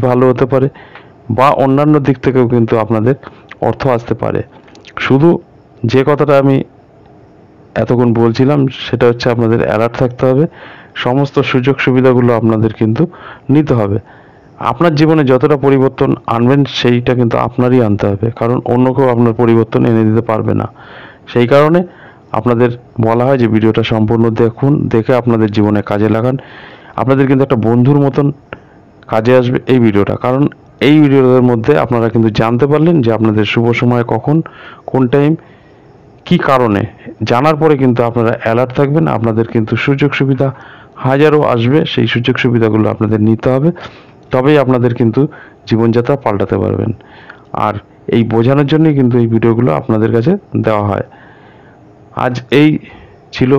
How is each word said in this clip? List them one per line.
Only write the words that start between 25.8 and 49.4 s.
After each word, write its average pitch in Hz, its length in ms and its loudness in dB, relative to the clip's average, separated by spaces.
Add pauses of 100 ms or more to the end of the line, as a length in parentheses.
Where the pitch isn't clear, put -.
কাজে 104 260 0
লাগান। 127 200 -2 (600)
আপনাদের 135 320 0
কিন্তু 135 180 2
একটা 131 120 0 (100)
বন্ধুর 123 360 2
মতন 143 220 0 (840)
কাজে 113 280 2
আসবে 123 180 -2 (140)
এই 131 120 4
ভিডিওটা, 101 300 0 (100)
কারণ 131 180 0 (380)
এই 147 220 4
ভিডিওটার 127 480 4
মধ্যে 120 220 0 (120)
আপনারা 117 300 0
কিন্তু 113 140 2 (120)
জানতে 120 260 0
পারলেন 151 380 2
যে 113 80 0
আপনাদের 107 400 0
শুভ 117 140 0 (140)
সময় 123 240 0 (100)
কখন, 139 220 -2 (540)
কোন 131 120 0 (120)
time, 143 180 2 (920)
কী - 100 0 (120)
কারণে। 117 340 2 (480)
জানার 147 260 0
পরে 156 260 2
কিন্তু 123 260 2
আপনারা 117 240 -2 (100)
alert 120 360 -2
থাকবেন, 143 260 0 (120)
আপনাদের 113 380 -2
কিন্তু 110 220 -2
সুযোগ 139 340 -2 (100)
সুবিধা 135 280 -2 (480)
হাজারো 147 420 2 (160)
আসবে, 120 240 0 (140)
সেই 117 220 0
সুযোগ 120 240 -2
সুবিধাগুলো 110 560 0
আপনাদের 107 340 -2
নিতে 113 260 0
হবে, 143 160 0 (600)
তবেই 139 340 2
আপনাদের 123 300 0
কিন্তু 120 260 0 (460)
জীবনযাত্রা 117 480 0 (100)
পাল্টাতে 101 380 -2
পারবেন। 101 280 -2 (760)
আর 104 80 -2 (420)
এই 117 60 2 (100)
বোঝানোর 135 400 2
জন্যই 156 260 2
কিন্তু 123 240 0
এই 117 40 0
ভিডিওগুলো 113 440 0 (100)